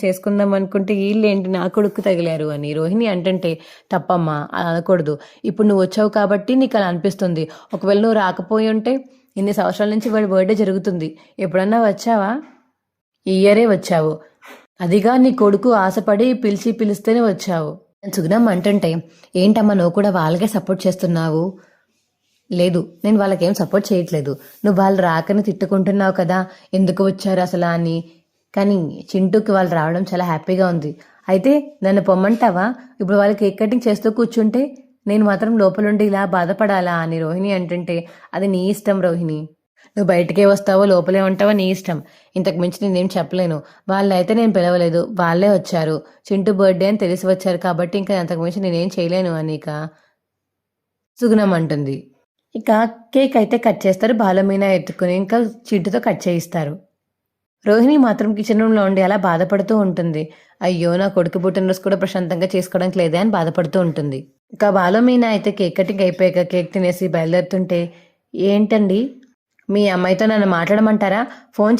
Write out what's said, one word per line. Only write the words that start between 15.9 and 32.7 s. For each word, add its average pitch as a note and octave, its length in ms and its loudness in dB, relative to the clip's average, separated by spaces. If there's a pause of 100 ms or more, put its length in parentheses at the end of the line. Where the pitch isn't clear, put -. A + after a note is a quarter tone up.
పిలిచి G3+ 280 -2
పిలిస్తేనే A3 500 -2 (100)
వచ్చావు" D#3+ 400 -4 (300)
అని G3 140 -12
సుగుణమ్మ G3 400 2
అంటుంటే, F#3+ 340 0 (460)
"ఏంటమ్మా, G#3 380 4
నువ్వు F3 240 2
కూడా G3+ 120 2
వాళ్ళకే F3 460 0
సపోర్ట్ F#3 300 -4
చేస్తున్నావు?" E3 580 0 (1040)
"లేదు, F3 300 0 (220)
నేను G#3 180 2
వాళ్ళకేం F#3+ 340 0
సపోర్ట్ G3+ 340 -2
చేయట్లేదు. E3 440 -2 (300)
నువ్వు G3+ 180 2
వాళ్ళు G3 220 2
రాకని F3 400 0
తిట్టుకుంటున్నావు G3 760 0
కదా, F#3 200 0 (360)
ఎందుకు F#3 360 2
వచ్చారు F#3+ 300 -2
అసలు F3 260 -2
అని. E3+ 280 -2 (600)
కానీ G3+ 200 2 (360)
చింటూకి G3+ 420 0
వాళ్ళు F#3 260 2
రావడం E3 240 -2
చాలా F3+ 280 -4
హ్యాపీగా F#3 420 0
ఉంది. D3+ 180 -4 (380)
అయితే F#3+ 240 4 (320)
నన్ను G3 240 2
పొమ్మంటావా? G3 580 2 (340)